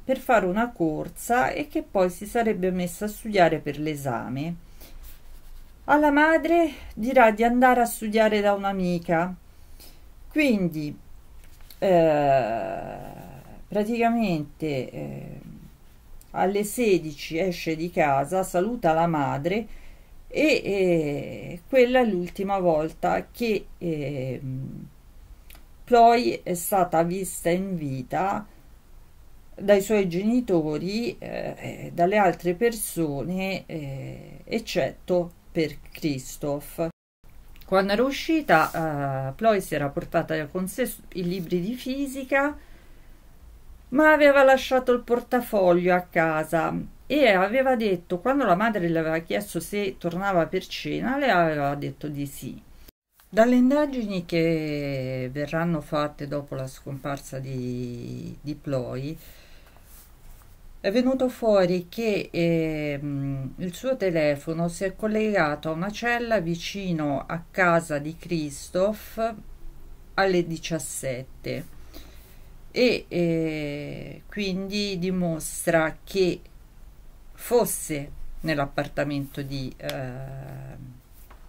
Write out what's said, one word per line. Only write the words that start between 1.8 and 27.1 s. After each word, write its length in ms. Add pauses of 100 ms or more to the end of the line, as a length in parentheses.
poi 260
si 160
sarebbe 460
messa 340
a 40
studiare 500
per 200
l'esame. 760 (1300)
Alla 260
madre 600 (220)
dirà 380
di 120
andare 380
a 40
studiare 540
da 140
un'amica. 840 (920)
Quindi 680 (880)
eh, 1160 (680)
praticamente, 1200
eh, 480 (920)
alle 320
sedici 760
esce 360
di 140
casa, 540
saluta 500
la 140
madre 600 (600)
e, 360
e 1040
quella 340
è 40
l'ultima 540
volta 720
che, 340 (140)
ehm, 1080 (960)
Ploy 600
è 100
stata 500
vista 460